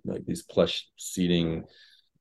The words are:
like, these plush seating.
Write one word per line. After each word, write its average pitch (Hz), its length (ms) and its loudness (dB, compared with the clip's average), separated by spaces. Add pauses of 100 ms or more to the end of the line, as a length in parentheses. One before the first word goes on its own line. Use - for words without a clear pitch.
like, 98 220 -6
these 90 180 -6
plush - 540 0
seating. 85 640 0 (580)